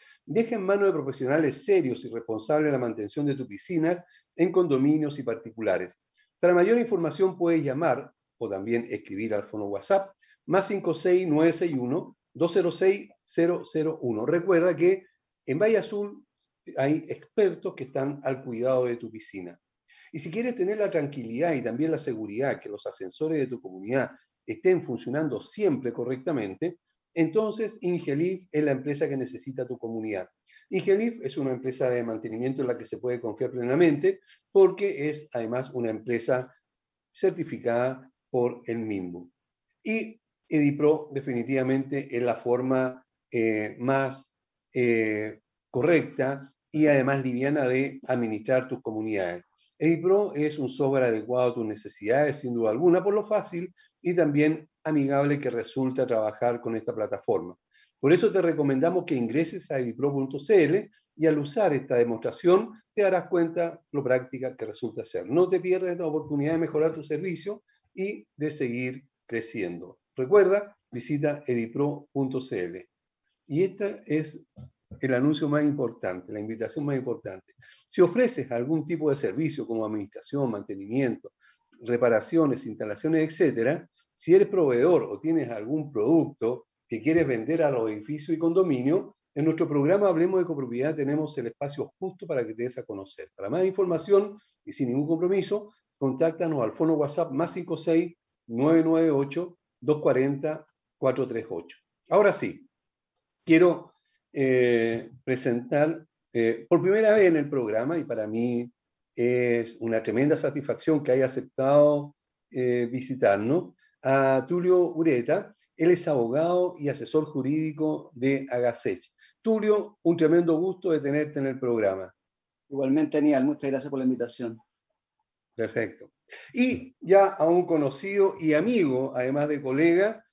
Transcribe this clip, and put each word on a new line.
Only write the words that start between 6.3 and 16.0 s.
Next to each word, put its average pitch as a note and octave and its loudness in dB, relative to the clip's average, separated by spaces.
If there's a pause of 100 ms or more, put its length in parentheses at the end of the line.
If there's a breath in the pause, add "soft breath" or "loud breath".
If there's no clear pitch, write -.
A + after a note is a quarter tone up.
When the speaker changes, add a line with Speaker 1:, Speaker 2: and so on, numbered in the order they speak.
Speaker 1:
Para F3+ 6
mayor G3 6
información F#3 0
puedes E3+ 2
llamar C#3 -2 (280)
o A#2 -6
también A2 -2
escribir G#2 -6
al G2+ -2
fono G#2+ -10
WhatsApp F#3+ -2 (340 soft breath)
más F#3+ 2
cinco F3+ -2
seis F#3 2
nueve D#3+ 4
seis E3 -4
uno, B2 -4 (180)
dos E3+ 0
cero F3 2
seis, F#3+ 0 (140)
cero E3+ 0
cero D#3+ -4
uno. A#2 -2
Recuerda E3+ 2
que F#3 2 (380 soft breath)
en C3+ -2
Valle G#3+ 4
Azul G3+ -6 (520)